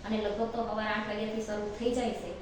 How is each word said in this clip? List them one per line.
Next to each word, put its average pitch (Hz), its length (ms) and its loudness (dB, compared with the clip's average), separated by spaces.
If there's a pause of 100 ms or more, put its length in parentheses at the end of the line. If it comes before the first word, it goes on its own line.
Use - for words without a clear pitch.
અને 220 180 0
લગભગ 220 320 2
તો 233 40 2 (100)
સવારે 214 240 0
આઠ 220 160 0
વાગ્યાથી 220 400 0
શરૂ 208 280 -2
થઈ 240 220 2
જાય 226 220 2
છે - 80 -6 (120)